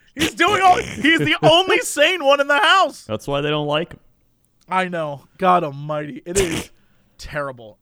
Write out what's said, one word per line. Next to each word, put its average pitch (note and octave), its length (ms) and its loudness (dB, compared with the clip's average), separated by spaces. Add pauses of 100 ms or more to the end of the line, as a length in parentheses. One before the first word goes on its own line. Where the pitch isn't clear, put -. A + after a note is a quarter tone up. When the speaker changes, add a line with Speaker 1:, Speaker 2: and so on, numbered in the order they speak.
(160)
Speaker 1:
he's D4+ 180 -4
doing F#4 300 0
all, F4+ 180 6
he's D#4 380 0
the D4+ 240 0
only F#4 360 4
sane E4 460 0
one C#4 160 4
in C#4 60 -4
the C#4+ 100 2
house." E4 460 2
Speaker 2:
That's G#2+ 240 -8
why C#3+ 140 -4
they D3 80 -4
don't D3+ 180 -4
like D#3 260 -4
him. - 60 -20 (680)
Speaker 1:
I F#3 200 -2
know. D#3 400 -8 (100)
God F3+ 260 2
almighty. D3 640 -10
It F3+ 140 -4
is E3 320 -4 (240)
<coughs> - 240 -20
terrible. B2+ 640 -12